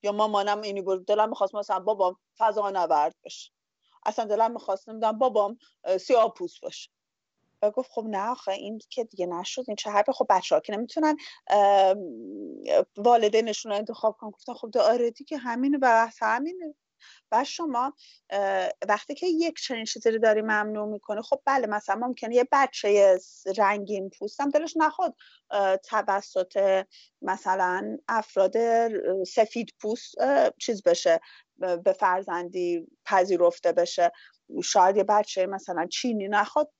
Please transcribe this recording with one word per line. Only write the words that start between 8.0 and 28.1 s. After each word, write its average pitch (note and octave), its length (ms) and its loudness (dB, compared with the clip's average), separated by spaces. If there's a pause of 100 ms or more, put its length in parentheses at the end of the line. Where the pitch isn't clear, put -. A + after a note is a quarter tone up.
نه G#3 220 -4
آخه B3 220 -6
این G#3+ 280 -8 (100)
که A#3 140 -6
دیگه F#3 220 -6
نشد، F3+ 420 -8
این G#3 80 -6
چه G#3 140 -8
حرفه؟ G#3 220 2
خب - 180 0
بچه‌ها F3 300 2
که - 140 -8
نمی‌تونن، D4+ 420 -2 (320)
ام، G3 500 4 (960)
والدینشون A3+ 760 2
رو G3+ 60 -2
انتخاب A3 400 -4
کنن." A3 120 -14
گفتم: - 240 -14
"خب A3+ 180 -14
ده-، C4 100 2
آره A#3 280 4
دیگه، C#4+ 280 -12
همینه، B3+ 400 0
بحث A#3 440 4
همینه." D4+ 520 -4 (580)
و A#3 120 4
شما، C#4 500 -4 (360)
اه، G3 380 0 (200)
وقتی G#3 260 -2
که F4 120 -6
یک E4 340 0
چنین A3+ 240 -6
چیزی A3+ 260 -2
رو A3 80 -2
داری G#3+ 240 4
ممنوع G#3+ 460 -2
می‌کنی، G#3 340 -8
خب C#4 240 -4
بله، C4+ 200 0
مثلاً G#3 300 -4
ممکنه A#3 380 -6
یه B3 180 4
بچه G3+ 680 4
س-، - 260 -14 (140)
رنگین G3+ 520 -2
پوستم C#4 400 -6
دلش D4+ 260 -6
نخواد، D#4 380 0 (360)
اه، G3 260 2
توسط G3 1080 -2 (380)
مثلاً F#3+ 760 -2 (100)
افراد G3+ 460 0 (680)